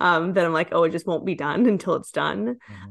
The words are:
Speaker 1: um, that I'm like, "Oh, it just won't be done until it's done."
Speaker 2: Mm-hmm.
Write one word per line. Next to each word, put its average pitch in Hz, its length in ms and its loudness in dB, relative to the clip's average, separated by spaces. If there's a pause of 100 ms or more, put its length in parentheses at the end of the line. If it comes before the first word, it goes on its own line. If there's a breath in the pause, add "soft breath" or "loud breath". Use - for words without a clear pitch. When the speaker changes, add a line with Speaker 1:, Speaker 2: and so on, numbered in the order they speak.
Speaker 1:
um, 175 320 2
that 175 140 4
I'm 165 80 0
like, 165 180 0
"Oh, 165 120 4
it 165 80 2
just 170 140 -6
won't 165 200 -2
be 190 80 -2
done 156 320 0
until 185 300 2
it's - 140 -10
done." 180 440 -4
Speaker 2:
Mm-hmm. - 360 -16